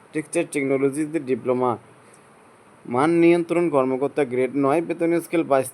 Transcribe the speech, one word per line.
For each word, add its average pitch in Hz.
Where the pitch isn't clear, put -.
টেক্সটাইল 160
টেকনোলজিতে 139
ডিপ্লোমা। 127
মান 135
নিয়ন্ত্রণ 170
কর্মকর্তা 135
গ্রেড 123
নয়, 143
বেতন 170
স্কেল 165
বাইশ 135